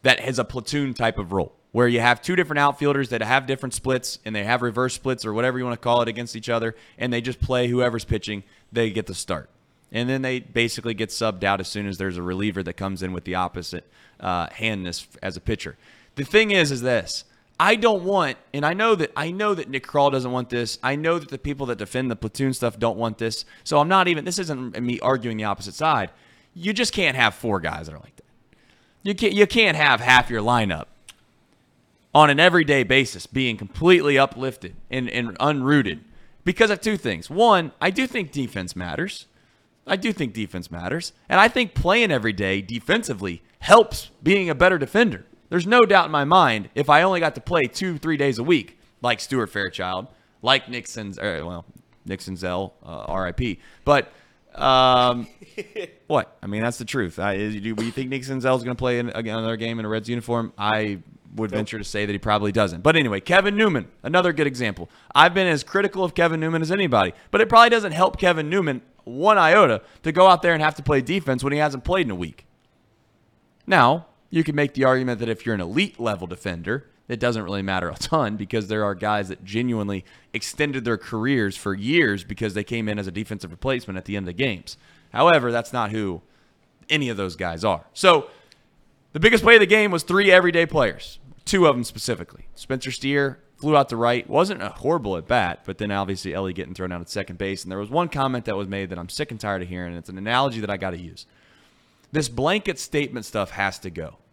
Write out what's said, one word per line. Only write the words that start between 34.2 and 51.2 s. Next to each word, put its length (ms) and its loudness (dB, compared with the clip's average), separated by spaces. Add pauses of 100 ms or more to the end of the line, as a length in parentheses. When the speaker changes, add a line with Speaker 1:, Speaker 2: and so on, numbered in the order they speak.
Speaker 1:
and, 180 -4
and 300 -4
unrooted 640 2 (440)
because 260 2
of 100 -2
two 160 -2
things. 340 -6
One, 400 4 (100)
I 100 0
do 180 -2
think 240 -6
defense 420 -6
matters. 520 -8 (600)
I 80 -2
do 180 -2
think 220 -6
defense 360 -8
matters. 420 -8 (160)
And 100 2
I 80 8
think 260 0
playing 380 2
every 220 0
day 280 -2
defensively 840 -4 (180)
helps 500 6 (120)
being 280 2
a 40 0
better 220 4
defender. 480 0 (240)
There's 200 -2
no 180 8
doubt 200 6
in 40 -8
my 140 2
mind 500 4
if 160 0
I 120 8
only 180 2
got 160 0
to 40 -12
play 260 0
two, 320 -6
three 180 -2
days 240 0
a 20 -4
week, 380 0 (200)
like 200 -2
Stuart 260 -2
Fairchild, 600 -6 (340)
like 260 2
Nick 180 -8
Senz-, 360 -10